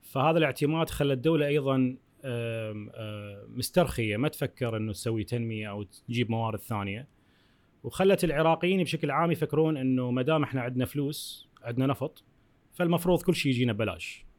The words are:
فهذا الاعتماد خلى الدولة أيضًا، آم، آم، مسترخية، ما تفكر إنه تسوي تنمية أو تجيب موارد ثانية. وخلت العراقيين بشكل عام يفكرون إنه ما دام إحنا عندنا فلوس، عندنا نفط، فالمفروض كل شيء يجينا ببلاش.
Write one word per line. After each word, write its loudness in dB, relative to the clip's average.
فهذا 2
الاعتماد 0
خلى 0
الدولة 2
أيضًا، 2
آم، -6
آم، -12
مسترخية، 2
ما 2
تفكر -4
إنه -4
تسوي -4
تنمية -6
أو -8
تجيب -4
موارد -2
ثانية. -6
وخلت 2
العراقيين 2
بشكل -2
عام 2
يفكرون 2
إنه 2
ما 2
دام 2
إحنا -2
عندنا -2
فلوس، -6
عندنا 0
نفط، -2
فالمفروض 2
كل 2
شيء 0
يجينا 2
ببلاش. -4